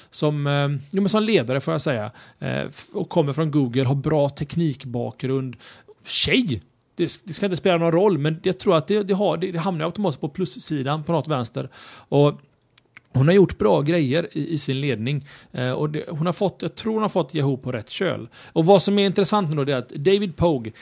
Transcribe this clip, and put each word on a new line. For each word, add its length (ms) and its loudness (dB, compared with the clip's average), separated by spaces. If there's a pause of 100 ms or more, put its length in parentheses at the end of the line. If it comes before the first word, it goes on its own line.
(100)
som, 360 0
eh, 220 2 (240)
jo, 100 0
men 60 2
som 140 2
ledare 380 2
får 140 -2
jag 60 -2
säga. 300 -2 (280)
Eh, 220 -4
f-, 340 -10
och 140 -6
kommer 240 0
från 180 -2
Google, 340 0
har 100 0
bra 340 0
teknikbakgrund. 1300 -4 (500)
Tjej! 560 0 (320)
Det, 300 -4
det 80 -12
ska 140 -2
inte 100 -2
spela 220 2
någon 140 2
roll, 260 4
men 240 -2
jag 160 -2
tror 180 2
att 100 0
det, 160 2
det 120 0
har, 220 0
det, 160 -4
det 60 -4
hamnar 260 -2
automatiskt 360 -2
på 80 -4
plussidan 760 -4
på 80 -2
något 160 0
vänster. 400 -4 (400)
Och 320 4 (720)
hon 160 4
har 60 6
gjort 240 6
bra 220 4
grejer 520 0
i, 200 -4
i 60 -2
sin 220 -2
ledning. 460 -4 (260)
Eh, 180 -2
och 200 -2
det, 180 -6
hon 180 -4
har 60 0
fått, 300 -2
jag 120 -6
tror 180 -6
hon 100 -2
har 60 -2
fått 260 -2
Yahoo 220 0
på 160 -8
rätt 180 -8
köl. 380 -4 (240)
Och 140 2
vad 160 8
som 160 2
är 80 2
intressant 440 0
nu 60 -2
då, 80 -2
det 80 -2
är 40 0
att 120 -6
David 480 0
Pogue, 460 0